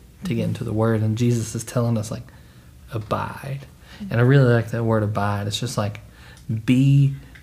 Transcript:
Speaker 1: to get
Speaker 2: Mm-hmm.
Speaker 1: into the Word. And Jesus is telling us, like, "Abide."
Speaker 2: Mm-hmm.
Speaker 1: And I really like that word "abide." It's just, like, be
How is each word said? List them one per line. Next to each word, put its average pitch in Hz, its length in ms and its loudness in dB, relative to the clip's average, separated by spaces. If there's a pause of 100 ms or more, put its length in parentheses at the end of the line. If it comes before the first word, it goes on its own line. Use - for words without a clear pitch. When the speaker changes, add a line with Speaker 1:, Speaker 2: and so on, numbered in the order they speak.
(260)
Speaker 1:
to 185 80 -6
get 113 80 -2
Speaker 2:
Mm-hmm. 113 80 -2
Speaker 1:
into 107 140 -6
the 113 100 -6
Word. 110 280 2
And 107 160 0
Jesus 120 380 0
is 110 80 -6
telling 117 340 -2
us, 104 120 -6
like, 117 140 -10 (680)
"Abide." 113 760 -8 (320)
Speaker 2:
Mm-hmm. 196 120 -10
Speaker 1:
And 113 100 0
I - 20 6
really 131 300 6
like 113 180 0
that 117 140 -4
word 110 180 2
"abide." 101 440 -2
It's 101 120 -6
just, - 180 -6
like, 104 220 -4 (680)
be 139 480 4 (300)